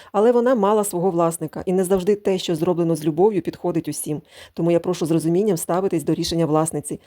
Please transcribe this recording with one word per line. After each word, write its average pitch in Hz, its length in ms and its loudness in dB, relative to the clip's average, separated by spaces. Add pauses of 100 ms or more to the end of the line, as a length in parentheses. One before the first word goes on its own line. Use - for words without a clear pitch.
(120)
Але 214 200 4
вона 240 240 2
мала 208 280 2
свого 185 280 -2
власника, 165 540 -2
і 185 80 -2
не 190 100 2
завжди 185 320 2
те, 190 220 -2
що 175 180 -2
зроблено 165 400 0
з 151 100 -8
любов'ю, 175 360 2
підходить 165 460 -6
усім. 147 340 -8 (320)
Тому 170 180 0
я 170 80 4
прошу 170 260 -2
з 147 60 -2
розумінням 170 460 2
ставитись 175 460 -2
до 160 100 0
рішення 165 320 0
власниці. 156 600 -2